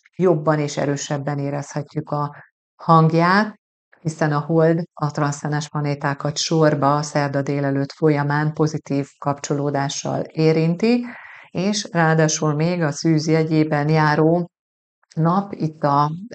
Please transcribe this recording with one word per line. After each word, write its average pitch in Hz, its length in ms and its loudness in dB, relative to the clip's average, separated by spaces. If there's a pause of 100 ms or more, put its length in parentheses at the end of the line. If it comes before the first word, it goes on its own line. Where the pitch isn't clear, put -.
(160)
jobban 160 420 2
és 147 180 -4
erősebben 143 640 -4
érezhetjük 143 720 -6
a 147 240 -4 (400)
hangját, 170 800 4 (460)
hiszen 156 320 -2
a 147 60 -2
hold 165 440 2 (100)
a 147 180 -4
transzcendens 147 580 -4
planétákat 143 680 -4
sorba 151 600 2
a 147 60 -2
szerda 143 400 -2
délelőtt 139 500 -2
folyamán 147 600 0
pozitív 147 540 -2 (120)
kapcsolódással 143 1000 -4
érinti, 165 840 0 (460)
és 202 420 -4
ráadásul 160 640 2
még 170 280 0
a 151 80 0
szűz 156 380 0
jegyében 156 600 2
járó 156 640 2 (640)
nap 175 380 0
itt 156 300 -6
a, 147 280 2 (240)